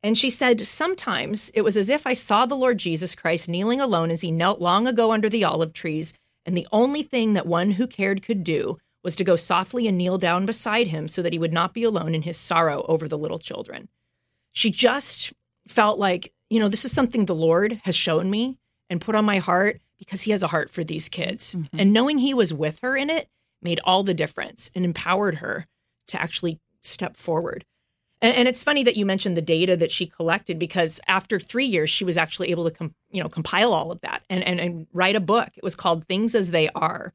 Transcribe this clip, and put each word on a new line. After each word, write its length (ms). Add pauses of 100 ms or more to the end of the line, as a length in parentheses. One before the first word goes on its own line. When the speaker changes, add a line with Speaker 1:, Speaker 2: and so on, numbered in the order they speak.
Speaker 1:
And 160
she 120
said, 380
"Sometimes 800
it 120
was 140
as 140
if 180
I 60
saw 320
the 100
Lord 220
Jesus 380
Christ 340
kneeling 320
alone 300
as 100
he 100
knelt 300
long 260
ago 240
under 160
the 160
olive 300
trees. 400 (320)
And 100
the 160
only 320
thing 300
that 140
one 240
who 160
cared 360
could 200
do 340 (260)
was 120
to 80
go 120
softly 520
and 120
kneel 180
down 300
beside 400
him 200
so 140
that 120
he 40
would 160
not 220
be 80
alone 320
in 80
his 140
sorrow 500
over 200
the 100
little 220
children." 480 (640)
She 200
just 600 (340)
felt 320
like, 340 (160)
you 100
know, 100
"This 160
is 60
something 340
the 100
Lord 480
has 120
shown 340
me 280 (320)
and 120
put 140
on 100
my 140
heart 420 (160)
because 260
he 80
has 120
a 40
heart 220
for 140
these 260
kids." 460
Speaker 2:
Mm-hmm. 240
Speaker 1:
And 140
knowing 260
he 140
was 200
with 280
her 140
in 140
it 180 (340)
made 220
all 200
the 100
difference 640
and 100
empowered 500
her 300 (420)
to 140
actually 380 (240)
step 340
forward. 480 (560)
And, 140
and 120
it's 160
funny 200
that 120
you 100
mentioned 300
the 60
data 360
that 140
she 140
collected, 520
because 500
after 320
three 260
years, 240
she 160
was 120
actually 340
able 140
to 60
com-, 240 (160)
you 100
know, 80
compile 440
all 180
of 100
that 280
and, 140
and, 160
and 340
write 220
a 40
book. 360
It 80
was 120
called 300
Things 280
as 180
They 180
Are 460